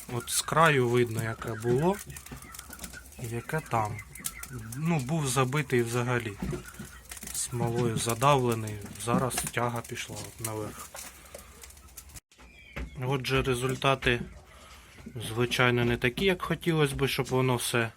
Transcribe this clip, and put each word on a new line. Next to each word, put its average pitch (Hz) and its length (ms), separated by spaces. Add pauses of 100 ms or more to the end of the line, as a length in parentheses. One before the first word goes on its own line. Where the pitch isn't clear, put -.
(120)
От 120 180
з - 120
краю 147 460
видно, 117 340
яке 113 300
було, 123 440 (1300)
і 123 40
яке 117 340
там. 107 380 (760)
Ну, 160 220
був 143 300
забитий 127 540
взагалі. 120 500 (1040)
Смолою 117 640
задавлений. 117 800 (260)
Зараз 123 300
тяга 120 460
пішла - 360
от 104 300
наверх. 107 420 (2250)
Отже, 131 400
результати, 127 800 (1080)
звичайно, 120 560
не 120 120
такі, 123 280
як 185 180
хотілося 151 540
би, 135 120
щоб 131 180
воно 131 300
все 117 400